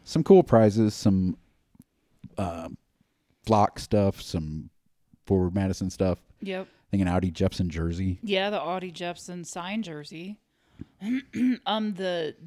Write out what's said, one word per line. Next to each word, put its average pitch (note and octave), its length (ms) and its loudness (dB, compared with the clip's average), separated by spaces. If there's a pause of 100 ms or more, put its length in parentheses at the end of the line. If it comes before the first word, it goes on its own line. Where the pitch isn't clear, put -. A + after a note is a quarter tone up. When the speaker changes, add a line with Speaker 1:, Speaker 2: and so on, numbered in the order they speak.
Speaker 1:
some - 200 -2
cool F#3+ 200 8
prizes, A2 500 6
some, F#2 440 2 (1000)
uh, E2+ 320 -6 (720)
Flock G#2 360 4
stuff, G2+ 420 0
some D#2 480 -6 (560)
Forward F#2 280 2
Madison F#2+ 360 -2
stuff. F#2 300 0 (220)
Speaker 2:
Yep. F#3+ 260 -8
Speaker 1:
I - 240 -20
think G2 100 2
an F2+ 60 2
Audi F2+ 240 2
Jepson F#2 380 -2
jersey. E2+ 540 -4
Speaker 2:
Yeah, G3+ 280 -2
the G3+ 100 -4
Audi F3+ 300 -6
Jepson F3 520 -10
signed F#3+ 400 -8
jersey. D#3+ 540 -12 (640)
<clears throat> B3 680 -2
Um, G#3+ 260 -2
the, F3 420 -6 (100)